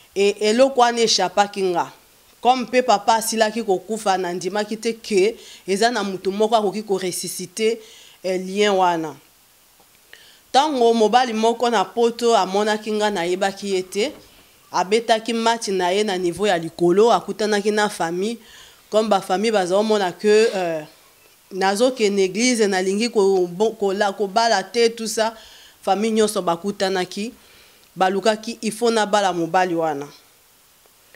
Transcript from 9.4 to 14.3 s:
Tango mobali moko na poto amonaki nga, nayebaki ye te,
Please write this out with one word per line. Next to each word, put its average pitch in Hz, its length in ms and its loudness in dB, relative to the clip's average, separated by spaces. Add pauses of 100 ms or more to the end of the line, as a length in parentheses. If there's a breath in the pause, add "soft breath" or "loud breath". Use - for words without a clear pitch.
Tango 254 420 2
mobali 233 400 2
moko 233 360 0
na 202 160 2
poto 233 500 0
amonaki 214 560 0
nga, 208 200 0
nayebaki 196 640 -4
ye 185 100 -2
te, 208 280 -4 (600 soft breath)